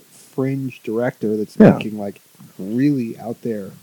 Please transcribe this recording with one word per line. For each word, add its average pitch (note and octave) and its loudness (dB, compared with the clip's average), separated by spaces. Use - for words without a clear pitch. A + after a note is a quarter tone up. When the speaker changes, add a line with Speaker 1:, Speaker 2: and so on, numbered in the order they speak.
Speaker 1:
fringe C3+ -6
director A2+ -2
that's G#2+ -6
Speaker 2:
Yeah. F#3 10
Speaker 1:
making, A2 -2
like, G2+ -10
really A#2+ -2
out A2+ -10
there G#2 -8